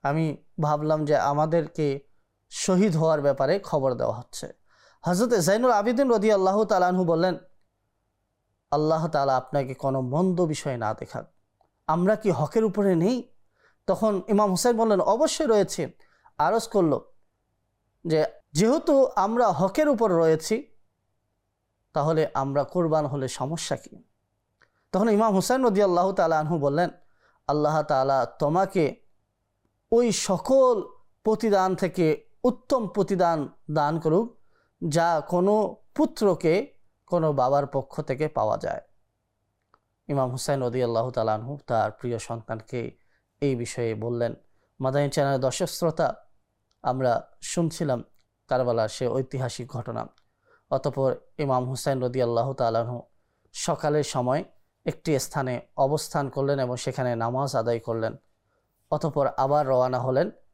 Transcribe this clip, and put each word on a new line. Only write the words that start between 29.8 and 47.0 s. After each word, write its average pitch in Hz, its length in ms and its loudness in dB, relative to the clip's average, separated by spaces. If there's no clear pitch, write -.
ওই 233 200 4
সকল 247 720 2
প্রতিদান 202 520 2
থেকে 165 540 0
উত্তম 247 440 0
প্রতিদান 175 600 0
দান 151 280 0
করুক, 170 380 0
যা 165 400 2
কোনো 196 480 2
পুত্রকে 202 800 0
কোনো 160 280 0
বাবার 139 340 2
পক্ষ - 340 -6
থেকে 143 260 -4
পাওয়া 110 300 -2
যায়।" - 240 -6
ইমাম 131 240 -2
হুসাইন 135 320 -4
রাদিয়াল্লাহু 120 480 -2
তাআলা 110 220 0
আনহু 120 240 -8
তার 110 240 0
প্রিয় 120 260 -8
সন্তানকে 117 800 -10
এই 139 140 0
বিষয়ে 117 400 -4
বললেন। 117 380 -4
মাদানী 139 300 0
চ্যানেলের 139 300 0
দর্শক 131 260 -2
শ্রোতা, 156 500 -2
আমরা 127 480 -2